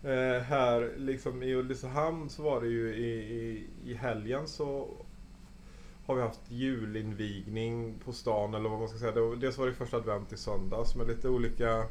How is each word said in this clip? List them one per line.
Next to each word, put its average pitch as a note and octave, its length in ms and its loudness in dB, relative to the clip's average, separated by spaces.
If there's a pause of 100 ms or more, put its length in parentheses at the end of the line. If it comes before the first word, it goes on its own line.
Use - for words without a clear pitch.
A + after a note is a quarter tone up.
eh, B2+ 340 4
här, A#2+ 540 4
liksom, C3 460 -2
i C3 120 2
Ulricehamn C#3 720 0
så - 140 -10
var C#3 180 2
det A#2+ 60 0
ju A2+ 280 0
i, A#2 160 -2
i, A2+ 560 -6 (240)
i - 20 -4
helgen A#2+ 540 -2
så C#3 400 -4 (1200)
har C3+ 100 0
vi B2+ 60 2
haft A2+ 260 -2
julinvigning A2 1600 -2
på B2 80 -6
stan, G#2+ 400 0
eller A2 160 0
vad A2 100 -2
man A2+ 100 -2
ska A2 100 -10
säga. A#2 120 0
Det A2+ 100 4
var, A2+ 140 4
dels C3 220 -2
var C3 100 2
det B2+ 60 0
första B2 240 -2
advent G#2 360 -2
i G#2 40 -8
söndags G#2 580 4
med A2+ 120 4
lite A#2 220 2
olika A#2 600 4